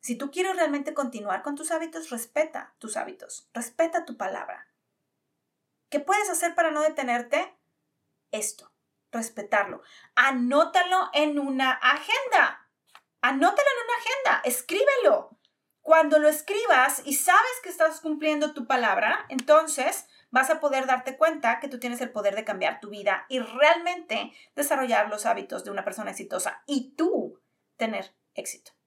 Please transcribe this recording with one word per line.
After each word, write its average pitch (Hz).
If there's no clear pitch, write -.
Si 233
tú 277
quieres 370
realmente 302
continuar 208
con 285
tus 311
hábitos, 320
respeta -
tus -
hábitos, -
respeta 330
tu 233
palabra. -
¿Qué 285
puedes 403
hacer 339
para 330
no 302
detenerte? 285
Esto, -
respetarlo. 220
Anótalo 320
en 294
una 269
agenda. 381
Anótalo 320
en 480
una 480
agenda, 508
escríbelo. 480
Cuando 311
lo 302
escribas 302
y 285
sabes 466
que 359
estás 320
cumpliendo 302
tu 254
palabra, 226
entonces 302
vas 262
a 311
poder 277
darte 262
cuenta 294
que 285
tú 262
tienes 240
el 233
poder 202
de 220
cambiar 185
tu 202
vida 202
y 262
realmente 320
desarrollar 233
los 208
hábitos 196
de 101
una -
persona -
exitosa -
y 269
tú -
tener 113
éxito. -